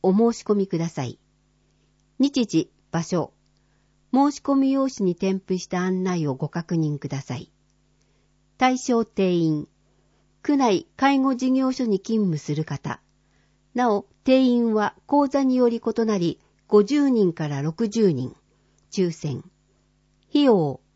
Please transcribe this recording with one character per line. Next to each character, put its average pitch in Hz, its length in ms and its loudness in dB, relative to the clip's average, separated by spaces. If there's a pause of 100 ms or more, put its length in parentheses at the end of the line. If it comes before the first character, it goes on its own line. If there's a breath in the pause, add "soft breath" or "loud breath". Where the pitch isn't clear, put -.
お 190 100 2
申 226 240 4
し - 80 -16
込 208 120 0
み 196 120 0
く 165 120 -4
だ 165 100 -4
さ 139 140 -8
い。 117 160 -10 (1000)
日 254 300 0
時、 - 240 -2 (180)
場 165 140 -4
所、 170 300 -6 (760)
申 277 200 2
し - 80 -14
込 277 160 -2
み 269 160 2
用 269 160 0
紙 214 180 -4
に 175 100 0
添 190 240 -2
付 185 200 -4
し - 80 -14
た 180 140 -4
案 185 220 -2
内 175 220 -2
を 135 80 -2
ご 143 140 -6
確 170 280 -6
認 151 220 -2
く 139 120 -10
だ 139 120 -6
さ - 140 -10
い。 - 160 -14 (1080)
対 254 200 0
象 233 260 0
定 185 300 0
員、 160 340 0 (760)
区 294 140 0
内 240 400 0
介 277 240 2
護 262 160 0
事 254 160 -2
業 262 220 0
所 254 120 -4
に 196 140 0
勤 220 200 -2
務 180 180 0
す 147 180 -6
る 156 80 -4
方。 - 380 -8 (720)
な 247 180 0
お、 202 160 -4 (160)
定 262 180 4
員 240 320 2
は 214 220 -2 (100)
講 285 220 2
座 269 160 -2
に 254 140 2
よ 247 100 4
り 233 180 -2
異 226 200 -2
な 214 120 0
り、 170 220 -2 (280)
五 208 160 6
十 285 260 2
人 202 240 2
か 151 160 -4
ら 139 120 -4
六 160 280 -4
十 208 220 2
人。 123 240 -6 (540)
抽 180 220 -2
選。 147 320 -10 (840)
費 294 140 2
用、 180 360 4 (160)